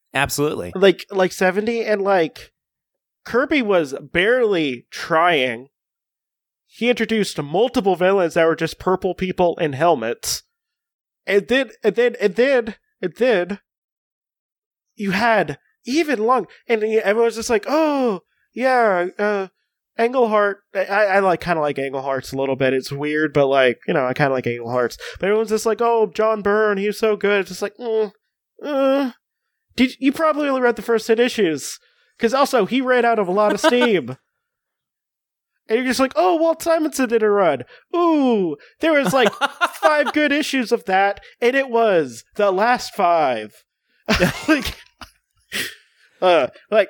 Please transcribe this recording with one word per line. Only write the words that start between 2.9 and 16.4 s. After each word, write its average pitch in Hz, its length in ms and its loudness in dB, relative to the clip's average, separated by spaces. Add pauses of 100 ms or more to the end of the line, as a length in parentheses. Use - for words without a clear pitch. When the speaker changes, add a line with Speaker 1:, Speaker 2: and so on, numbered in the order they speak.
Speaker 2:
Kirby 285 360 0
was 170 340 0 (160)
barely 185 800 0
trying. 139 800 0 (960)
He - 240 -4
introduced 220 520 -2
multiple 185 540 0
villains 180 380 2
that 165 120 2
were 160 100 2
just 160 240 -6
purple 185 360 -2
people 180 440 -2
in 151 140 -2
helmets. 131 720 -2 (840)
And 190 220 0
then, 247 240 0 (120)
and 214 120 0
then, 233 240 2
and 196 160 0
then, 240 400 2 (260)
and 170 140 -6
then, 202 440 0 (1400)
you 196 160 -4
had 196 460 0 (280)
even 285 340 -2
long, 220 280 0 (200)